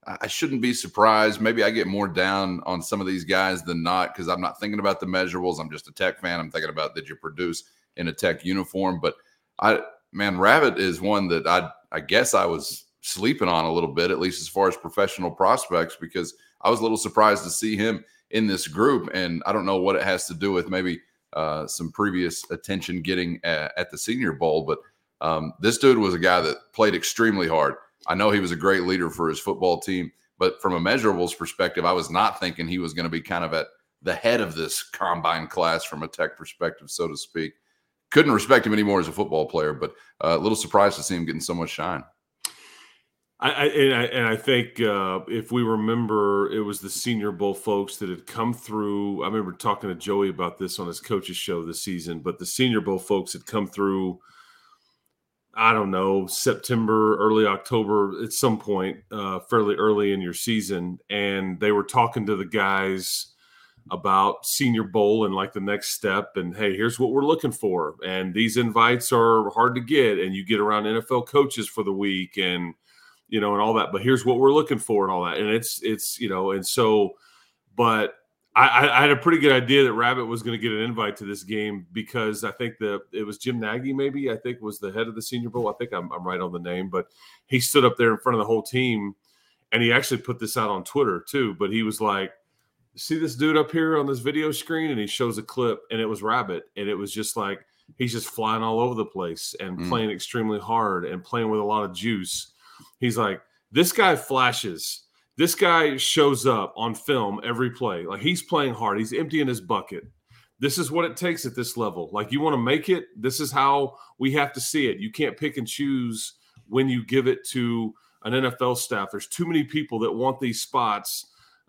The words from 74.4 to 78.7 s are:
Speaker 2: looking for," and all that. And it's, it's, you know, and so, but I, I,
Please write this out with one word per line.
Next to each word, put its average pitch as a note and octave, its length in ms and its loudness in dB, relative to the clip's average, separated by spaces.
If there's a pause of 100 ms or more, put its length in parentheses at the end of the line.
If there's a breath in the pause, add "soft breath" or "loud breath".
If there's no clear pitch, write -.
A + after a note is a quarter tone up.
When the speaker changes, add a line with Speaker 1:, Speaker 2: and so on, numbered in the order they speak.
Speaker 2:
looking D3+ 260 2
for," G#2 260 0
and F#2+ 60 -2
all F2+ 140 -2
that. E2 120 -4
And G#2 120 -2
it's, A2+ 320 -2
it's, - 380 -4
you A#2 100 -4
know, F#2+ 220 -2
and F#2+ 160 -4
so, G#2+ 460 4 (600 soft breath)
but A2+ 400 2 (400)
I, B2 120 8
I, B2 300 6